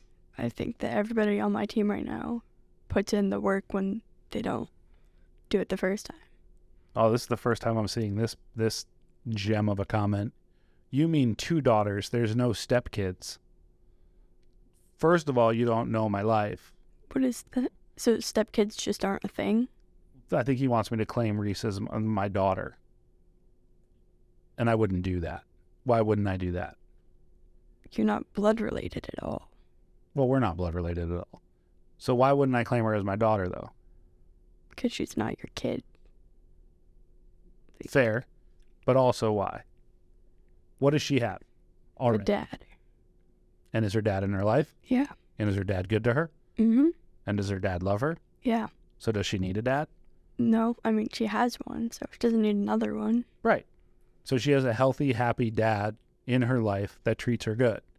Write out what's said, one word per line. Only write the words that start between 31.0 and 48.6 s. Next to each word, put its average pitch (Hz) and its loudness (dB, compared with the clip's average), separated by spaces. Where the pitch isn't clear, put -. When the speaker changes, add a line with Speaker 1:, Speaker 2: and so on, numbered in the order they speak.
Speaker 2:
at 87 -4
all. - -20
So - -2
why 127 6
wouldn't 139 4
I 120 2
claim 120 0
her 110 2
as 104 0
my 98 0
daughter, 107 2
though? - -10
Speaker 1:
'Cause - -2
she's - -8
not - -2
your - -14
kid. - -4
Speaker 2:
Fair. 123 2
But 127 4
also 123 4
why? 101 -2
What 139 6
does 151 0
she 139 0
have 107 -4
Speaker 1:
A - -10
Speaker 2:
already? 113 2
Speaker 1:
dad. - -4
Speaker 2:
And 113 0
is 98 -2
her 110 2
dad 98 0
in 98 -2
her 98 -2
life? 113 2
Speaker 1:
Yeah. 254 0
Speaker 2:
And 107 0
is 98 0
her 98 -2
dad 92 -4
good 107 0
to 120 2
her? 160 -2
Speaker 1:
Mm-hmm. 226 4
Speaker 2:
And 104 -2
does 98 -2
her 98 -2
dad 92 -2
love 101 0
her? 160 -2
Speaker 1:
Yeah. 226 -2